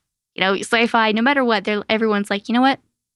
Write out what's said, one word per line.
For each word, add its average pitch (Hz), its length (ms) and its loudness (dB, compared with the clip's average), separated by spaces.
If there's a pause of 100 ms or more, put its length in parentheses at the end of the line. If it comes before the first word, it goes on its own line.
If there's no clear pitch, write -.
(340)
you - 80 -12
know, 190 140 2
sci-fi, 226 560 0
no 220 100 0
matter 277 220 2
what, 214 200 0
they're, 208 240 -2
everyone's 214 420 0
like, 202 180 -6
"You 226 60 -2
know 247 60 2
what? 262 200 2 (360)